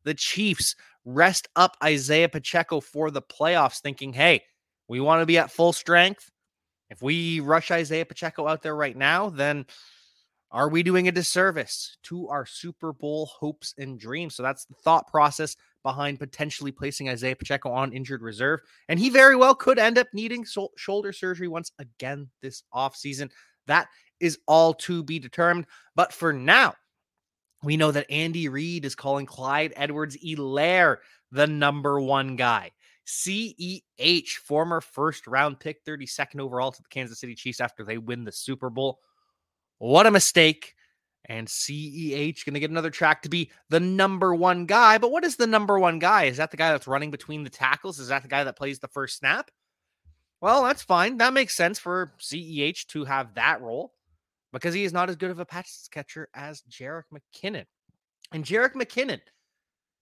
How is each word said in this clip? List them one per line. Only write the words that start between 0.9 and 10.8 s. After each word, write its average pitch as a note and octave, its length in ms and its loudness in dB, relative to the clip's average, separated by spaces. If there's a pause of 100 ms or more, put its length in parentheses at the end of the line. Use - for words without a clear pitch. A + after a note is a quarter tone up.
rest D#3 500 2
up F3+ 280 6
Isaiah D3+ 460 2
Pacheco D#3+ 500 -2
for D#3 320 -6
the C#3 100 -6
playoffs, D#3 580 0
thinking, C3+ 340 -10
"Hey, D3 280 4 (460)
we B2 140 -4
want D#3+ 200 4
to E3 60 0
be E3 100 4
at - 140 2
full E3+ 220 4
strength. F3 580 2 (580)
If G#2 140 -14
we E3 380 -2
rush D#3 280 2
Isaiah E3 360 -2
Pacheco D#3+ 420 -8
out D#3 160 -2
there D3+ 120 -6
right C#3+ 220 -4
now, E3 320 2
then C#3+ 380 -2 (840)
are C#3 180 0
we E3 140 2